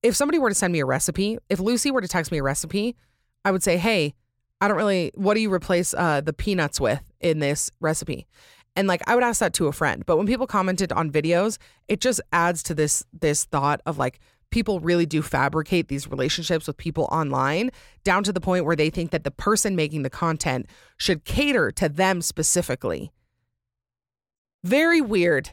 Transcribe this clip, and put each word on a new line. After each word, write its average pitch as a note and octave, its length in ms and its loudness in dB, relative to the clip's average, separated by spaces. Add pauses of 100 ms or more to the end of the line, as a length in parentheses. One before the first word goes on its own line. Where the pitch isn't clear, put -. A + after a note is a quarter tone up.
if A3+ 140 4
somebody D4+ 240 2
were B3+ 100 4
to G3+ 60 -2
send F3 180 0
me E3 60 2
a C#3 60 2
recipe, F3+ 520 0 (120)
if F#3+ 100 0
Lucy A#3+ 320 0
were C4 100 0
to F3+ 60 -6
text E3+ 240 -2
me D#3+ 80 -2
a C3+ 40 -4
recipe, F#3 520 -4 (500)
I G3 60 2
would F#3 120 0
say, F3+ 140 2
"Hey, F3 380 0 (460)
I G3+ 60 2
don't G3+ 100 2
really, F#3+ 380 0
what G3 200 2
do A3 40 2
you G#3+ 140 0
replace, F3 400 0
uh, D#3 260 0
the D3+ 140 -4
peanuts F3 480 -2
with B2 200 0 (200)
in D#3+ 180 2
this D3 400 -2
recipe?" - 480 -4 (480)
And, G3 120 2
like, F3+ 200 0
I A#3 80 4
would B3 80 4
ask A#3 160 0
that F3+ 160 0
to E3 120 0
a C#3+ 60 0
friend. A#2+ 320 -2
But E3+ 120 2
when G3 100 2
people B3 200 0
commented F#3 440 0
on D#3+ 200 0
videos, E3+ 460 2 (300)
it G#3 120 -2
just B3+ 220 0 (100)
adds E3+ 320 2
to E3 100 -6
this, D3+ 380 0
this D3+ 340 0
thought C#3+ 400 0
of, D#3 120 -4
like, C3 220 -2 (320)
people G#3 280 0
really E3+ 260 2
do D3+ 160 0
fabricate D#3 680 0
these C#3 200 -6
relationships D#3+ 600 -2
with D3+ 100 -8
people D#3+ 340 -4
online, D3+ 600 0 (320)
down G3 200 4
to G3 80 -2
the F3+ 80 -2
point F3+ 260 0
where E3 100 2
they D#3 140 2
think E3 220 -4
that D#3+ 120 -2
the - 80 -4
person G#3 440 0
making D#3 280 -2
the C3 60 -4
content D#3 580 -2 (300)
should - 280 -2
cater B3+ 460 2
to E3 180 -2
them F3+ 320 0
specifically. C3+ 880 -2 (1500)
Very D#4 380 4
weird. F3 520 2